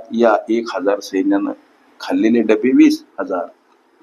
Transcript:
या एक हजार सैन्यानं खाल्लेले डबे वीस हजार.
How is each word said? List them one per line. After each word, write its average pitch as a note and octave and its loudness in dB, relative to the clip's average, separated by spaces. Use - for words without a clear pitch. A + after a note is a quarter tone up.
या A2+ 4
एक A2+ -2
हजार G2 -2
सैन्यानं G2 -2
खाल्लेले A2 0
डबे G#2+ 0
वीस D3+ 4
हजार. F2+ -6